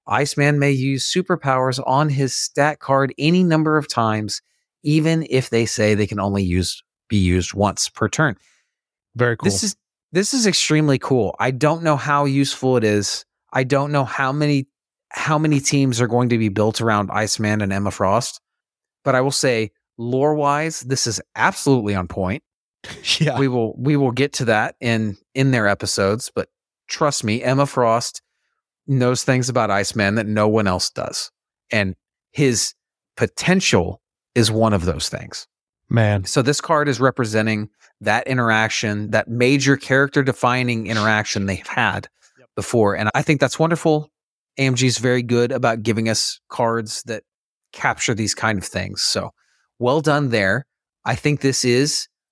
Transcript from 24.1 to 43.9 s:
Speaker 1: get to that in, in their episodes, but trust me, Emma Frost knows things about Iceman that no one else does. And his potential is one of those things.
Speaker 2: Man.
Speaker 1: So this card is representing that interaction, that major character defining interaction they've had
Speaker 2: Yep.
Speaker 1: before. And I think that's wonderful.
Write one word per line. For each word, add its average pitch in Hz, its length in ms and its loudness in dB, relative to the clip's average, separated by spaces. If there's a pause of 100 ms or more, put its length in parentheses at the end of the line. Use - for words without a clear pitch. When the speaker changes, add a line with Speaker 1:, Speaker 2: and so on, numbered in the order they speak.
Speaker 1:
get 127 220 -2
to 135 120 -4
that 113 340 0
in, 110 360 -2 (180)
in 135 160 2
their 113 180 2
episodes, 101 640 -2
but - 140 -6 (400)
trust - 340 -2
me, 113 200 -2
Emma 131 240 2
Frost 117 560 0 (640)
knows 127 360 2
things 127 280 0
about 117 200 0
Iceman 98 440 0
that 110 120 -2
no 107 220 2
one 107 180 2
else 92 240 0
does. - 400 -8 (400)
And 98 240 0 (380)
his 131 400 0 (440)
potential 107 840 0 (340)
is 110 160 4
one 110 220 2
of 90 140 0
those 76 240 -4
things. - 360 -12 (440)
Speaker 2:
Man. 104 340 2
Speaker 1:
So - 160 -2
this 139 200 0
card 147 280 0
is 123 120 -2
representing 110 680 0 (320)
that 107 260 0
interaction, 110 840 0
that 110 180 0
major 127 480 2
character 139 460 0
defining 123 640 0
interaction 107 600 0
they've 95 200 -4
had 101 420 -2 (300)
Speaker 2:
Yep. - 180 -20
Speaker 1:
before. 104 400 2
And 107 180 0
I 135 80 2
think 151 180 2
that's 131 180 0
wonderful. 156 520 0 (480)